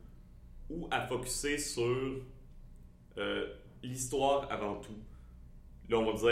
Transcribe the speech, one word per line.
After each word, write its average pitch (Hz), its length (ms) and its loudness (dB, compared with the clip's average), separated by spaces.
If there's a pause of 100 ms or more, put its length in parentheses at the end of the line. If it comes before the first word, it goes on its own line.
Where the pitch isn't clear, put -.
(680)
ou 170 220 -4
à 127 160 2
focusser 143 520 0
sur, 131 600 2 (1000)
euh, 101 280 0 (380)
l'histoire 135 680 4
avant 104 260 0
tout. 107 220 -10 (880)
Là, 113 100 6
on 113 60 6
va 110 80 4
me 104 60 -2 (140)